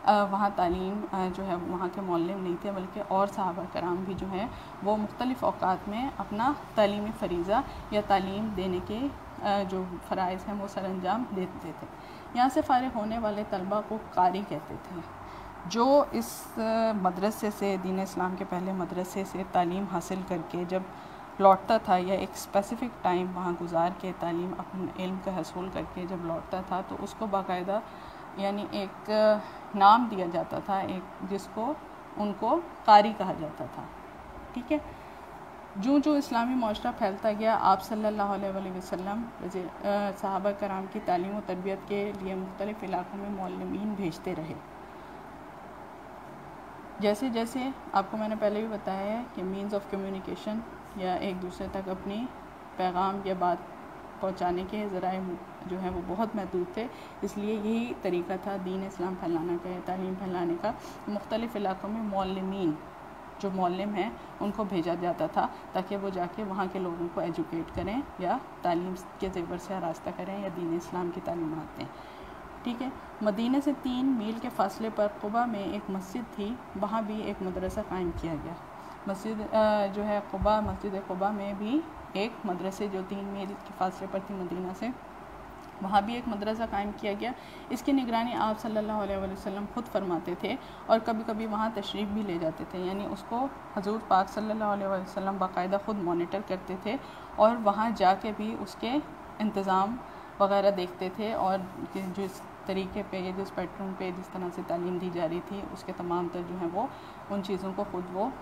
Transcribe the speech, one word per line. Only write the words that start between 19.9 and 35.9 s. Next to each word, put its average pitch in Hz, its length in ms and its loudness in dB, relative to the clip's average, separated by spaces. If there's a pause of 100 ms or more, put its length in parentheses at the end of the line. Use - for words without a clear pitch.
करके 175 420 -2
जब 190 200 0 (560)
लौटता 196 380 10
था 190 180 6
या 185 180 2
एक 185 200 -2
specific 226 560 0 (120)
time 180 300 2
वहाँ 180 220 0
गुजार 170 340 2
के 185 220 -4
तालीम 170 420 -2
अपने 185 500 -4
इल्म 185 140 -2
का 190 140 -2
हसूल 185 380 -4
करके 175 360 -4
जब 190 100 -4
लौटता 170 460 -4
था 185 200 -2
तो - 140 -8
उसको 202 320 -4
बाकायदा 190 540 0 (580)
यानी 202 340 0
एक, 202 360 -4
अ, 214 680 4
नाम 220 320 12
दिया 185 180 0
जाता 170 320 0
था, 196 220 0
एक 180 220 -4 (200)
जिसको 214 520 -2 (420)
उनको 214 400 2
कारी 214 560 10
कहा 185 200 0
जाता 160 320 -4
था। - 240 -10 (680)
ठीक 247 160 -6
है, 302 100 2 (960)
जो 269 220 6